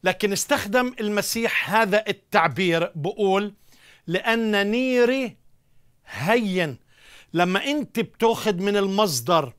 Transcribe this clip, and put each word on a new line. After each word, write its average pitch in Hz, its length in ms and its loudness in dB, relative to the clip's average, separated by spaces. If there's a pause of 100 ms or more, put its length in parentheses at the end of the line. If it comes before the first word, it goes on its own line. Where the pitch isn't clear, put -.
لكن 190 280 0
استخدم 247 680 0
المسيح 208 760 -2
هذا 214 320 2
التعبير، 170 880 0
بقول: 196 580 0 (540)
"لأن 208 640 0
نيري 247 640 0 (720)
هين". 185 720 0 (560)
لما 180 320 2
أنت 277 340 -4
بتاخد 220 640 0
من 202 160 0
المصدر 175 800 0